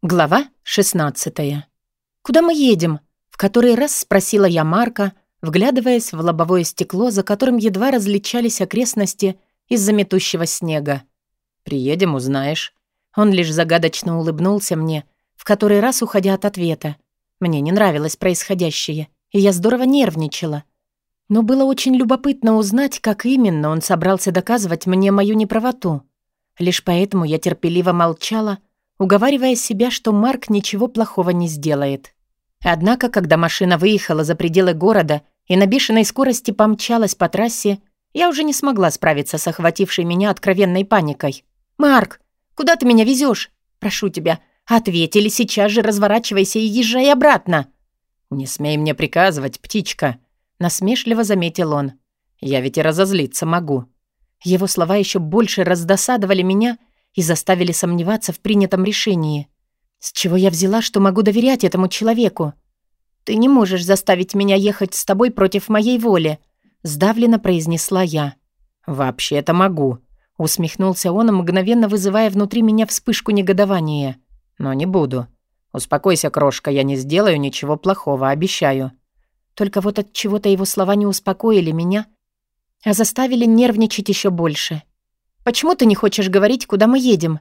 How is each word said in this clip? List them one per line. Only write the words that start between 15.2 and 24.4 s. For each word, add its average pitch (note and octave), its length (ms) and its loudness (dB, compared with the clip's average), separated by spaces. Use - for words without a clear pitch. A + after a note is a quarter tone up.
в - 80 -20
который G#3 340 2
раз A#3+ 240 0
уходя G3 320 0
от F#3+ 120 -4
ответа. E3 500 -4
Мне E3 220 -2
не D3 100 -2
нравилось E3+ 460 0
происходящее, E3+ 880 -4
и G3+ 80 0
я G3 140 4
здорово A3+ 320 0
нервничала. D#3+ 800 -2
Но A3 140 2
было C4 200 2
очень C4+ 320 2
любопытно B3 600 2
узнать, A3 420 0
как G#3 260 -4
именно G#3 440 2
он D#3+ 120 -2
собрался F3+ 520 0
доказывать F#3 540 -2